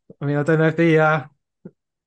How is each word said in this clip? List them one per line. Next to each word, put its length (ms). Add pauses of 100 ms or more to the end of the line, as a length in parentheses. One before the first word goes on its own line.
(220)
I 40
mean, 120
I 60
don't 160
know 80
if 100
the, 220
uh, 240 (840)